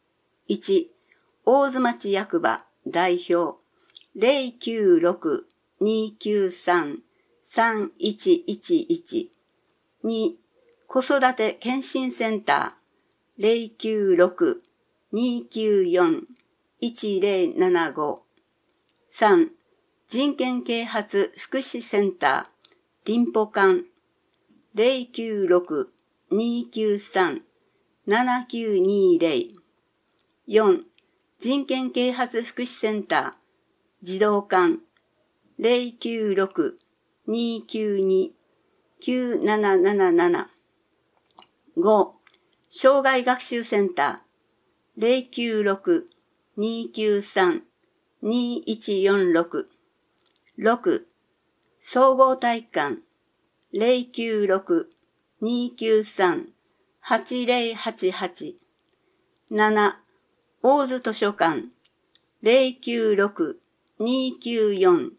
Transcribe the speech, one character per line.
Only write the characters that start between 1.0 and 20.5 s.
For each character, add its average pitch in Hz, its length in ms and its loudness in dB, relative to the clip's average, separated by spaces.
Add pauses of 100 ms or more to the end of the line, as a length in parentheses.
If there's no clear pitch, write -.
大 269 260 4
津 254 100 -4
町 233 320 -2
役 190 280 -2
場 - 240 -2 (220)
代 175 320 0
表、 170 400 -2 (560)
零 254 380 0
九 208 480 2
六 170 480 -2 (320)
二 220 360 -2
九 202 340 -2
三 170 520 -2 (420)
三 220 540 -2
一 196 480 0
一 180 340 -2
一。 - 520 -6 (720)
二、 220 340 -2 (480)
子 - 140 -2
育 254 340 2
て 220 260 -2
健 254 220 -4
診 262 280 -4
セ 226 200 -4
ン 214 120 -4
タ - 360 -2 (600)
ー、 202 40 -12
零 226 280 0
九 208 440 0
六 170 480 2 (480)
二 240 360 -2
九 214 380 2
四 175 400 2 (540)
一 214 420 -2
零 190 380 0
七 170 340 2
五。 147 320 -6 (840)
三、 180 400 4 (580)
人 277 280 -2
権 254 260 -4